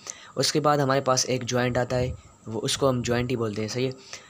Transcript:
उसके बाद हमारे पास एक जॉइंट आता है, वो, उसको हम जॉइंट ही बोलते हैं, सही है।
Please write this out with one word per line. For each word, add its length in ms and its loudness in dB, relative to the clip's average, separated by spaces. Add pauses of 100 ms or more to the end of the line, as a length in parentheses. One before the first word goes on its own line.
(380)
उसके 220 0
बाद 200 4
हमारे 220 4
पास 240 2
एक 180 -2
जॉइंट 340 0
आता 180 0
है, 400 -4 (120)
वो, 120 -6
उसको 280 0
हम 140 2
जॉइंट 280 0
ही 60 0
बोलते 260 -2
हैं, 80 -4
सही 160 -2
है। 80 -4 (360)